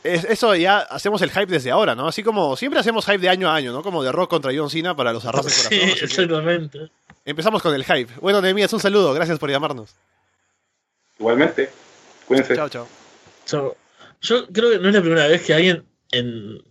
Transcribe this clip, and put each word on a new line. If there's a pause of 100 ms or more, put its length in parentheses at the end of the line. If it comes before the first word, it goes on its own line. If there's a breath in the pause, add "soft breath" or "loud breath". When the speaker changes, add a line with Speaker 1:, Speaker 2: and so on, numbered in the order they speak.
Speaker 1:
es-,
eso
ya
hacemos
el
hype
desde
ahora,
¿no?
Así
como
siempre
hacemos
hype
de
año
a
año,
¿no?
Como
de
Rock
contra
John
Cena
para
los
Arras
de
Speaker 2:
<laughs>
Speaker 1:
Corazón,
Speaker 2:
Sí,
Speaker 1:
así
que
Speaker 2:
exactamente. (340)
Speaker 1:
empezamos
con
el
hype. (120)
Bueno,
Nehemías,
un
saludo.
Gracias
por
llamarnos. (1300)
Speaker 3:
Igualmente. (560)
Cuídense.
Speaker 1:
Chao,
chao. (580)
Speaker 2:
Chao. (440 soft breath)
Yo
creo
que
no
es
la
primera
vez
que
alguien (260)
en, (100)